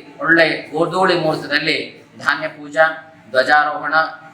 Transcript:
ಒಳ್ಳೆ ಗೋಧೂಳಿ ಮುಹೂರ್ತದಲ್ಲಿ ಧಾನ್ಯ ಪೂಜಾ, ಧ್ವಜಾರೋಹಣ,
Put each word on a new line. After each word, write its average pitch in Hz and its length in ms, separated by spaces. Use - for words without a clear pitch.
ಒಳ್ಳೆ 160 260
ಗೋಧೂಳಿ 170 480
ಮುಹೂರ್ತದಲ್ಲಿ 151 580
ಧಾನ್ಯ 151 300
ಪೂಜಾ, 151 380
ಧ್ವಜಾರೋಹಣ, 151 680